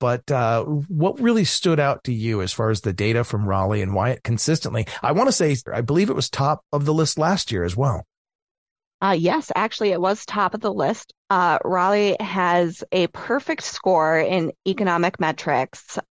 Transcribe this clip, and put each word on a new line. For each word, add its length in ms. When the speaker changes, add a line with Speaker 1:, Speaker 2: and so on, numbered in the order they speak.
Speaker 1:
But, 300
uh, 340
what 560
really 240
stood 340
out 260
to 100
you 260
as 140
far 160
as 100
the 140
data 280
from 240
Raleigh 360
and 100
why 200
it 100
consistently, 640
I 100
wanna 180
say, 280
I 120
believe 260
it 80
was 140
top 420
of 140
the 80
list 240
last 340
year 120
as 120
well. 300
Speaker 2:
Uh, 160
yes, 360
actually, 380
it 80
was 240
top 300
of 80
the 100
list. 400
Uh, 340
Raleigh 560
has 640
a 160
perfect 540
score 560
in 340
economic 540
metrics, 800